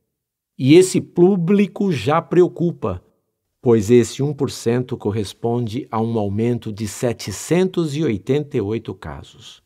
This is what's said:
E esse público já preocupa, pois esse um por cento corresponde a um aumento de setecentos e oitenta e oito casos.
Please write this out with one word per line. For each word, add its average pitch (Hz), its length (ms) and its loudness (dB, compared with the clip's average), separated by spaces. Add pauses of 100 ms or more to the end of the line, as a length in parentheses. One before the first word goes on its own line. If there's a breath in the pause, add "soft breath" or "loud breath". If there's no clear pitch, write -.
(580)
E 135 160 6
esse 180 260 6
público 190 920 2
já 139 280 0
preocupa, 165 840 0 (580)
pois 113 300 2
esse 120 320 4
um 147 100 -2
por 139 180 -4
cento 120 460 -4
corresponde 113 920 -4
a 113 100 -2
um 113 180 -2
aumento 110 540 -2
de 104 160 -8
setecentos 156 1080 -4
e 160 60 -2
oitenta 139 540 -2
e 117 40 -2
oito 107 340 -6
casos. - 720 -18